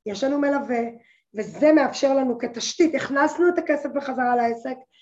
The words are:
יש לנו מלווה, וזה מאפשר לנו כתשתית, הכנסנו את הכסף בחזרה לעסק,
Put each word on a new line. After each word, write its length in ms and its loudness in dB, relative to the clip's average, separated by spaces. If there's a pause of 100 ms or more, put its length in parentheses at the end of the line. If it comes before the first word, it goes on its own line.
יש 180 -6
לנו 160 0
מלווה, 420 0 (540)
וזה 380 2
מאפשר 420 2
לנו 220 0
כתשתית, 580 0
הכנסנו 540 0
את 80 0
הכסף 380 -2
בחזרה 400 -2
לעסק, 400 -2 (260)